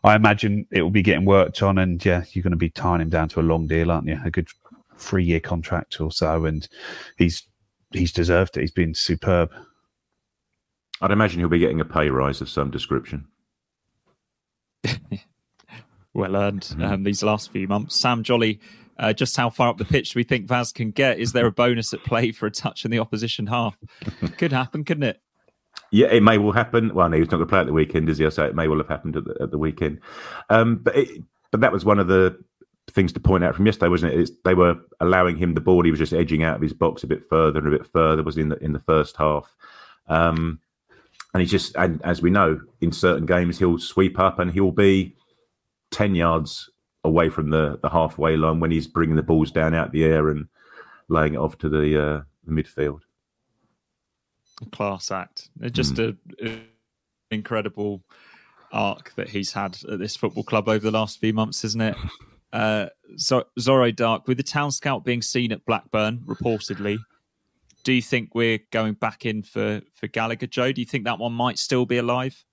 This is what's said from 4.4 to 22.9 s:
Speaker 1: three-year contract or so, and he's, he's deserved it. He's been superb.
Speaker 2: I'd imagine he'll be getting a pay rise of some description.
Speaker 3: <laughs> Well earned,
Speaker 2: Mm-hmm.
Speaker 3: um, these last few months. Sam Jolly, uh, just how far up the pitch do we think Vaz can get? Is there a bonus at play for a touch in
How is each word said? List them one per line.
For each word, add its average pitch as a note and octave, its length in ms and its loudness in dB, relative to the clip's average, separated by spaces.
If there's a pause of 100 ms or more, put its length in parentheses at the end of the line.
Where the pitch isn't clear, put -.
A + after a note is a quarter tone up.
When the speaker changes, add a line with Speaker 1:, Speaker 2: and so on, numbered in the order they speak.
Speaker 1:
three-year E2+ 420 0
contract - 640 -6
or D#2 100 -4
so, D#2+ 320 -2
and D#2 240 -4 (480)
he's, E2+ 280 0 (480)
he's F2+ 200 -2
deserved F2 460 0
it. - 20 -4
He's D2+ 100 -4
been E2 240 -2
superb. E2+ 560 0 (1500)
Speaker 2:
I'd F#2+ 100 0
imagine G2+ 300 2
he'll E2+ 80 0
be E2+ 100 4
getting D#2+ 220 2
a D2+ 60 -2
pay D2+ 240 0
rise C2+ 320 0
of C2+ 80 -10
some C#2+ 200 -2
description. C#2 560 -6 (1600)
Speaker 3:
<laughs> - 80 -4 (1200)
Well G2 220 -4
earned, G2+ 240 -2
Speaker 2:
Mm-hmm. D#2+ 220 -8
Speaker 3:
um, G2 220 -2
these G2+ 180 -2
last G#2+ 300 -2
few F#2+ 140 -6
months. G#2 300 -4
Sam A#2+ 260 0
Jolly, A2+ 380 0 (380)
uh, A2 160 0
just - 200 -2
how A#2+ 140 0
far A#2+ 220 0
up - 80 -8
the G#2 80 -4
pitch - 260 0
do A#2+ 60 -2
we A#2 60 0
think A#2 220 -2
Vaz B2 240 -2
can A2 200 -6
get? B2 280 2
Is A2+ 140 -4
there A#2+ 140 2
a A2 40 4
bonus A#2+ 440 0
at - 100 -12
play A#2 280 0
for - 120 -8
a A2 60 -2
touch - 340 -8
in A2+ 60 -4